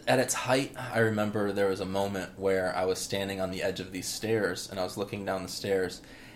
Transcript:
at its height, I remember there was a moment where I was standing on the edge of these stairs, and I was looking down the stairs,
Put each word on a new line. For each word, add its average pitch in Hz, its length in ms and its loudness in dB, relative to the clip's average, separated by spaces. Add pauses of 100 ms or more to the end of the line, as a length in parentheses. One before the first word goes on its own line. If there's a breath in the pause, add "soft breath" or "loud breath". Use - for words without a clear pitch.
at 127 120 6
its 120 160 2
height, 131 420 0
I - 220 -2
remember 107 520 4
there 98 180 4
was 95 120 0
a 95 40 -2
moment 95 520 -2
where 95 380 2
I 92 100 2
was 92 140 0
standing 98 420 -2
on 92 80 0
the 92 140 -4
edge 95 160 0
of 92 120 -6
these 92 160 -6
stairs, 104 600 0
and 98 100 -6
I 90 40 0
was 92 120 -6
looking 101 300 -4
down 95 160 -2
the 90 80 -8
stairs, 92 520 -2 (340 loud breath)